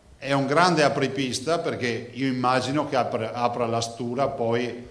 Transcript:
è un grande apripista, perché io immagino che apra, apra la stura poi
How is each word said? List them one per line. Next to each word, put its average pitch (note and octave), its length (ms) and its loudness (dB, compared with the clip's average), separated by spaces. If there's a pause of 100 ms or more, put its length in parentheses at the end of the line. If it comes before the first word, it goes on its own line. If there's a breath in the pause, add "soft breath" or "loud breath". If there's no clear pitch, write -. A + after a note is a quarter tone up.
(160)
è C3+ 160 -4
un C#3 140 2
grande D#3+ 360 4
apripista, C3+ 760 0
perché A#2+ 560 -4
io C3 120 -2
immagino B2+ 600 2
che C#3 80 0
apra, A2+ 380 -2
apra A#2+ 320 0
la A2+ 160 0
stura B2 460 -4
poi A#2+ 640 -2